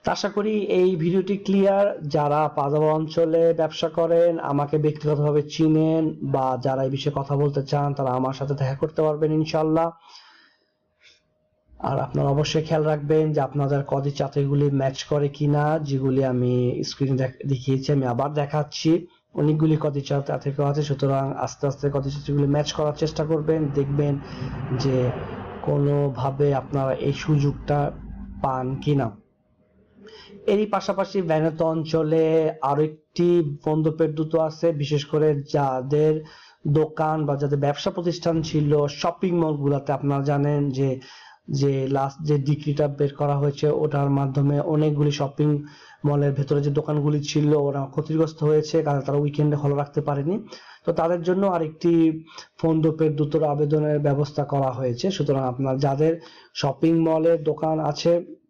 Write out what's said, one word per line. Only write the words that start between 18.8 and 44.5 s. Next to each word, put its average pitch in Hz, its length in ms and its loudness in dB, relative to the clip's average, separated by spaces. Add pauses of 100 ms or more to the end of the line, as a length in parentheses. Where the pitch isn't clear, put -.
অনেকগুলি 156 480 2
কদি 143 200 -2
চাকরি 143 640 -4
আছে, 143 200 0
সুতরাং 139 500 0
আস্তে 131 340 -4
আস্তে 139 260 -2
কদি 139 180 -2
চাকরিগুলি 143 360 0
ম্যাচ 143 260 0
করার 151 200 0
চেষ্টা 156 320 -2
করবেন, 156 500 0
দেখবেন 143 420 0 (640)
যে 127 320 0 (500)
কোনোভাবে 143 920 0
আপনারা 135 400 -2
এই 139 200 -2
সুযোগটা 143 800 0 (500)
পান 131 340 -2
কিনা। 135 360 0 (1300)
এরই 208 200 2
পাশাপাশি 190 560 -4
ভেনেতো 160 440 0
অঞ্চলে 160 960 0
আরো 143 220 0
একটি 156 840 0
বন্ধ 156 240 2
পেট 160 220 0
দ্রুত 160 240 -4
আছে, 160 360 0
বিশেষ 143 340 -2
করে 151 360 0 (120)
যাদের 147 720 0 (440)
দোকান 156 580 0
বা 143 100 0
যাদের 143 240 -2
ব্যবসা 143 320 -2
প্রতিষ্ঠান 170 500 -2
ছিল 147 460 2
শপিং 170 480 -2
মলগুলোতে, 143 560 0
আপনারা 139 320 0
জানেন 143 460 0
যে, 131 300 -2 (500)
যে 135 380 0
লাস্ট 135 360 -2
যে 147 140 2
ডিক্রিটা 143 500 0
বের 139 280 -2
করা 143 220 0
হয়েছে, 143 320 0
ওটার 143 400 0
মাধ্যমে 139 500 2